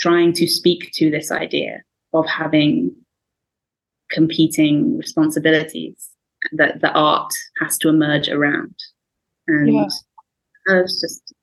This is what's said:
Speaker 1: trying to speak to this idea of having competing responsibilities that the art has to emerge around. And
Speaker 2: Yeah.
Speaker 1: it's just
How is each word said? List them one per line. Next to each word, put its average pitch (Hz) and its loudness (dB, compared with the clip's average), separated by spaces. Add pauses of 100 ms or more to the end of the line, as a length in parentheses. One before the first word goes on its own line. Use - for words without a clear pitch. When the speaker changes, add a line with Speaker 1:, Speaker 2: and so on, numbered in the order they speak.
Speaker 1:
trying 170 4
to 170 0
speak - 0
to 156 2
this 151 -6
idea - -6 (300)
of 160 2
having 151 0 (1160)
competing 156 2
responsibilities 156 -2 (420)
that 156 0
the - 0
art 151 0 (280)
has 156 -6
to 160 0
emerge 147 2
around. 147 -2 (760)
And 147 2
Speaker 2:
Yeah. - 0 (800)
Speaker 1:
it's 185 0
just - -10